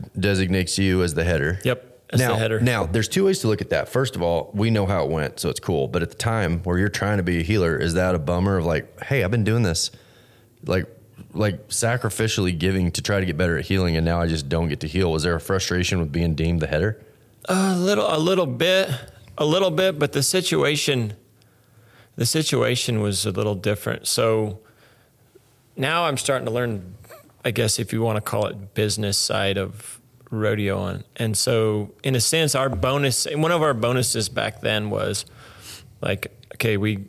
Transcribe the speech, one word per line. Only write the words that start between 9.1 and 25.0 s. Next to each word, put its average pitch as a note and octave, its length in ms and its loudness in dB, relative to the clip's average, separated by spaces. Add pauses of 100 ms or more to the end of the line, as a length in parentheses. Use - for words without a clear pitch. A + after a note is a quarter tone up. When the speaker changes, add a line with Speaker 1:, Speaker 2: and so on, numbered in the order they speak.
Speaker 1:
I've F#2 80 0
been A2+ 140 2
doing A2+ 200 2
this, - 260 0 (760)
like, F#2 200 0 (460)
like, G#2 360 -2
sacrificially A2 880 0
giving F2+ 360 0
to - 100 -6
try G2+ 160 0
to F#2 80 0
get D#2+ 100 -2
better E2+ 220 2
at C2+ 60 -4
healing, F2+ 320 2
and D#2+ 80 2
now E2+ 160 2
I E2+ 80 2
just D2+ 200 -2
don't E2 200 0
get C#2+ 120 -4
to D#2+ 80 -6
heal"? F2+ 220 0
Was D#2+ 140 0
there F2 100 0
a E2 60 -2
frustration F2+ 580 0
with D#2+ 140 -2
being E2 220 0
deemed E2 260 0
the D2+ 80 -2
header? E2+ 320 0 (480)
Speaker 2:
A F#3+ 260 2
little, F3+ 400 0
a D#3 40 2
little F3+ 280 2
bit, E3+ 420 2 (500)
a D3+ 60 0
little F3+ 280 4
bit, F#3 260 2
but D3 140 0
the C#3 100 0
situation, D3 920 0 (1040)
the - 100 0
situation B2 720 0
was G2+ 260 0
a G#2+ 60 -2
little G#2 240 0
different. G#2 500 -2
So A2 540 0 (1160)